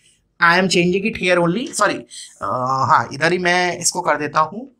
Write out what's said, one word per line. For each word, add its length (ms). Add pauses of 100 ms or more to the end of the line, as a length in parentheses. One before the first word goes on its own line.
(400)
I 160
am 140
changing 360
it 160
here 180
only, 340
Sorry, 220
अ, 500 (420)
हाँ, 260
इधर 180
ही 80
मैं 380
इसको 240
कर 160
देता 240
हूँ। 280 (100)